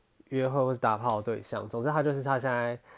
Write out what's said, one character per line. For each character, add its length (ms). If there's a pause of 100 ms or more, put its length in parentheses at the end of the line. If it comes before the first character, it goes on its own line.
(280)
约 200
会 160
或 80
是 80
打 160
炮 220
的 60
对 180
象。 260
总 140
之 80
他 140
就 100
是， 80
他 160
现 140
在 260 (200)